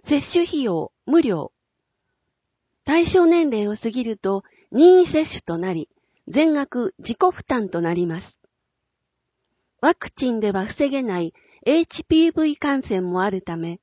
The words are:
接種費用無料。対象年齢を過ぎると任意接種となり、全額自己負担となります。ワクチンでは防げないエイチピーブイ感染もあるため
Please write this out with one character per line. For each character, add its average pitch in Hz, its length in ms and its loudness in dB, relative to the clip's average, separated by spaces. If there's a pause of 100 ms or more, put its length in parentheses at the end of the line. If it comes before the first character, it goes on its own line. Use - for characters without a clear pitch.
接 285 280 -2
種 349 140 2
費 302 180 -4
用 170 280 -4 (140)
無 320 160 4
料。 180 300 -4 (1300)
対 330 220 2
象 359 200 4
年 330 240 4
齢 214 180 -2
を 208 80 -4
過 226 160 -6
ぎ 247 120 -4
る 226 140 -4
と 196 260 -2 (280)
任 359 320 8
意 339 40 2
接 311 220 -2
種 - 120 -12
と 170 160 -6
な 180 160 -4
り、 165 160 -6 (380)
全 302 260 2
額 277 460 -4
自 - 160 -8
己 - 20 -20 (140)
負 - 140 -18
担 226 240 -4
と 170 120 -4
な 170 120 -2
り 175 140 0
ま 165 120 -6
す。 - 200 -20 (1400)
ワ 320 140 4
ク - 160 -12
チ 254 200 -2
ン 226 80 -4
で 214 120 0
は 190 140 -4
防 285 240 -2
げ 269 140 -4
な 185 180 -4
い 165 120 -6 (320)
エ 302 160 4
イ 330 40 -2
チ - 180 -14
ピ 330 260 4
ー - 40 -4
ブ 311 140 0
イ 294 100 -2
感 277 240 -2
染 196 200 -4
も 180 200 -2
あ 196 80 0
る 190 120 -4
た 170 140 -10
め 170 280 -8